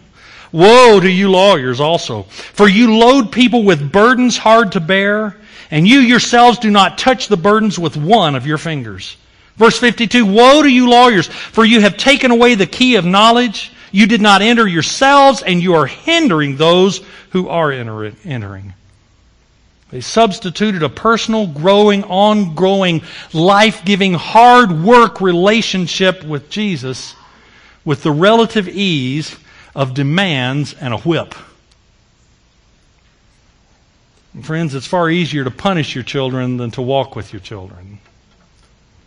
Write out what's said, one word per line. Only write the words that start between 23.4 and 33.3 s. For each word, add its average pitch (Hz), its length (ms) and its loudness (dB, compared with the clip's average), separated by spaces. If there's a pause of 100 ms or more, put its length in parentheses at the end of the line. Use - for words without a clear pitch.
hard 226 720 4
work 226 400 2
relationship 185 1000 -2
with 151 280 -12
Jesus 143 640 -8 (680)
with 147 200 -6
the 160 80 -2
relative 208 580 0
ease 151 640 -6 (400)
of 135 200 -6
demands 143 800 -4
and 127 180 -10
a 107 60 -6
whip. 143 360 -6 (3000)